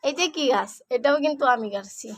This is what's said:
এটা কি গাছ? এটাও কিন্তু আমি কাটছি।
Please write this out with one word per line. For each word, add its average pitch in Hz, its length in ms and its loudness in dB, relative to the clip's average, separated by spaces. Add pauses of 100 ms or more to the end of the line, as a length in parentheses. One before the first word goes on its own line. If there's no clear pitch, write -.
এটা 294 220 2 (100)
কি 311 80 -2 (100)
গাছ? 202 180 0 (180)
এটাও 269 360 2
কিন্তু 285 200 0
আমি 240 300 2
কাটছি। 196 420 -10